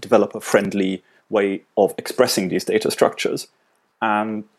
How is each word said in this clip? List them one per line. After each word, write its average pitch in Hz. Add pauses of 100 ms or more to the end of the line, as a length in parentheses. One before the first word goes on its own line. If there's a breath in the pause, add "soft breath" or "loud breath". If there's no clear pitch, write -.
developer-friendly 98 (260 soft breath)
way 101 (140)
of 98
expressing -
these -
data 110
structures. - (560)
And 107 (140)